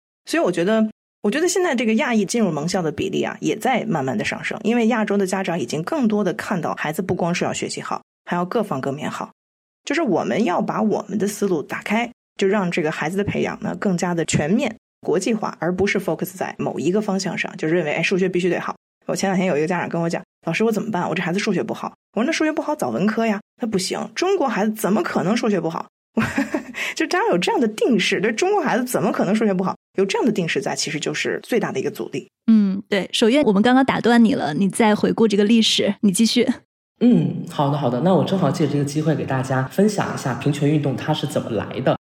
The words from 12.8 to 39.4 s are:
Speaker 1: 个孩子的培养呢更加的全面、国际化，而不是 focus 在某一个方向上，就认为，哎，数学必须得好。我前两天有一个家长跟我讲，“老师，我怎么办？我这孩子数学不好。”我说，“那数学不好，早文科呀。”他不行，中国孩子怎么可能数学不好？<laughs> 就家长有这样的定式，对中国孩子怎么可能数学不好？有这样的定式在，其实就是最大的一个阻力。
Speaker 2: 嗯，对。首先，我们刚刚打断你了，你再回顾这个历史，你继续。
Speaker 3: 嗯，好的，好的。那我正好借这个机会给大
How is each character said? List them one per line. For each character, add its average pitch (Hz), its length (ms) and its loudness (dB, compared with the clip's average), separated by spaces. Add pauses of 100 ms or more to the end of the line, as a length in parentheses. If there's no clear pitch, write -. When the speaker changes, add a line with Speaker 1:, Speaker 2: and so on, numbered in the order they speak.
Speaker 1:
个 151 100 0
孩 151 180 -4
子 190 60 -6
的 202 80 0
培 - 180 -2
养 - 180 -4
呢 175 200 -4
更 185 180 2
加 175 160 -2
的 165 120 0
全 147 220 2
面、 254 240 0 (280)
国 151 180 0
际 226 160 0
化， - 240 -4
而 175 160 0
不 190 140 2
是 202 100 0
focus 170 380 -4
在 - 200 -6
某 - 220 -4
一 143 140 0
个 214 80 2
方 196 180 0
向 190 180 -4
上， - 200 -6
就 - 100 -4
认 165 180 2
为， 147 100 -2
哎， - 60 0
数 180 160 0
学 185 120 2
必 180 100 0
须 180 100 0
得 185 120 0
好。 - 160 -8 (300)
我 160 100 -2
前 190 120 0
两 190 80 2
天 185 120 2
有 147 100 2
一 - 20 2
个 156 60 0
家 175 140 0
长 190 80 -4
跟 170 120 -2
我 170 80 0
讲 175 140 -4 (240)
，“老 165 60 -2
师， 165 100 0
我 226 80 4
怎 214 100 0
么 - 120 -4
办？ 175 160 0
我 - 40 -2
这 165 80 -2
孩 165 120 -2
子 185 80 0
数 208 120 0
学 170 80 0
不 - 140 -4
好。” - 180 -8 (220)
我 196 60 -2
说 233 60 0
，“那 320 40 0
数 320 140 0
学 311 80 2
不 311 100 -2
好， 294 140 -2
早 254 140 -2
文 117 180 0
科 226 180 0
呀。” 214 140 0 (200)
他 247 60 -4
不 220 100 0
行， 185 220 -4 (160)
中 381 220 0
国 294 100 2
孩 208 180 0
子 220 80 0
怎 202 200 -2
么 180 100 2
可 - 220 -2
能 202 120 2
数 247 140 0
学 196 100 2
不 165 80 -2
好？ - 160 -6 (300)
<laughs> - 800 -4
就 320 120 -2
家 349 120 0
长 453 120 2
有 175 80 4
这 185 120 0
样 427 100 2
的 233 60 4
定 220 320 2
式， 185 220 0
对 214 120 2
中 359 200 0
国 415 80 2
孩 220 180 2
子 254 60 -2
怎 185 180 -2
么 214 80 2
可 220 140 0
能 175 100 2
数 220 100 2
学 202 80 4
不 185 120 0
好？ 170 100 -2 (240)
有 196 80 2
这 277 100 -2
样 440 80 2
的 240 60 4
定 185 180 0
式 151 120 -2
在， 143 160 -4
其 - 160 -4
实 156 80 -4
就 151 120 -4
是 123 300 -4
最 - 160 -2
大 165 140 -2
的 131 80 -4
一 - 20 -2
个 - 80 -4
阻 - 220 -8
力。 - 160 -8 (180)
Speaker 2:
嗯， 202 420 4
对。 190 240 -2
首 - 160 4
先， 277 140 4
我 220 100 4
们 190 80 4
刚 247 140 4
刚 269 100 6
打 - 160 0
断 233 240 6
你 214 100 4
了， - 200 -4
你 190 140 0
再 214 260 4
回 190 180 2
顾 214 140 4
这 208 100 2
个 208 60 4
历 226 180 6
史， 208 420 2
你 202 100 6
继 226 120 2
续。 226 240 2 (520)
Speaker 3:
嗯， 190 500 4
好 143 200 0
的， 147 60 0
好 135 140 0
的。 123 100 0
那 180 140 4
我 143 100 4
正 190 140 0
好 139 100 2
借 135 200 0
这 143 100 0
个 143 60 2
机 147 180 -2
会 156 120 2
给 131 100 -2
大 131 180 -2